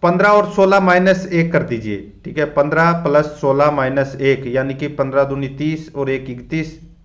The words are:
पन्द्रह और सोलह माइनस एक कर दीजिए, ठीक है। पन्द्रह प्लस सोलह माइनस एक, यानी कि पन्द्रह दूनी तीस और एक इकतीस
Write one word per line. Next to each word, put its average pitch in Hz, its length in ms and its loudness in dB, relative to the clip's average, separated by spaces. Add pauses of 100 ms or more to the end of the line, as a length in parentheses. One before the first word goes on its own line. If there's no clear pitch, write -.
पन्द्रह 185 260 4
और 208 240 4
सोलह 196 280 4
माइनस 185 480 2
एक 165 240 0
कर 160 100 2
दीजिए, 110 340 -6 (280)
ठीक - 140 -10
है। 151 140 2
पन्द्रह 156 460 2
प्लस 151 280 2 (140)
सोलह 143 300 2
माइनस 135 460 -2
एक, 135 300 0
यानी 131 280 -2
कि 143 160 -6
पन्द्रह 139 340 0
दूनी 139 260 -6
तीस 156 460 -6
और 135 140 -4
एक 131 200 -6
इकतीस 139 480 -8 (260)